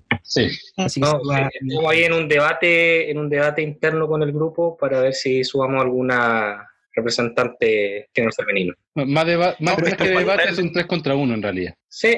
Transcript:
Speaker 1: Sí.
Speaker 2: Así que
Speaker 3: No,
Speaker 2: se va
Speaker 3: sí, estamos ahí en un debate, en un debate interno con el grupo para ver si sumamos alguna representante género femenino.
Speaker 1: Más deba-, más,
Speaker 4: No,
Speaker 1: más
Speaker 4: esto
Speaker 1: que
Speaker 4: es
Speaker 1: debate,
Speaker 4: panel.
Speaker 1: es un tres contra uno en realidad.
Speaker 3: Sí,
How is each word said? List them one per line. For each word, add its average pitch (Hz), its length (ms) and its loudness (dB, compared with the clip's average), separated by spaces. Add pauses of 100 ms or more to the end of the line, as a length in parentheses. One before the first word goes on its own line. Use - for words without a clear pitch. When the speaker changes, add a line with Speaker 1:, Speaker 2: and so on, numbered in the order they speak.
(240)
Speaker 1:
Sí. - 240 0 (300)
Speaker 2:
Así 185 240 -2
que 139 40 4
Speaker 3:
No, 147 60 4
Speaker 2:
se 139 160 0
va 135 220 0
Speaker 3:
sí, - 120 -10
estamos 156 300 0
ahí 165 120 4
en 165 100 2
un 165 140 0
debate, 165 840 4
en 147 60 -2
un 151 120 -4
debate 147 320 0
interno 156 460 -2
con 151 160 0
el 147 80 0
grupo 165 460 -2
para 135 240 0
ver 131 120 2
si 131 300 0
sumamos 135 380 0
alguna 120 840 0 (280)
representante 113 1160 -2
género 113 200 0
femenino. 95 400 -4 (220)
Speaker 1:
Más 143 300 0
deba-, 170 340 0
más, - 0 -
Speaker 4:
No, 160 120 0
Speaker 1:
más 170 160 0
Speaker 4:
esto 180 180 -2
Speaker 1:
que 190 80 2
Speaker 4:
es 180 60 2
Speaker 1:
debate, 185 240 2
Speaker 4:
panel. 185 100 0
Speaker 1:
es 180 60 -4
un 170 120 -2
tres 175 140 -2
contra 156 300 -2
uno 139 180 0
en 110 80 -2
realidad. 92 320 -4 (160)
Speaker 3:
Sí, 233 280 0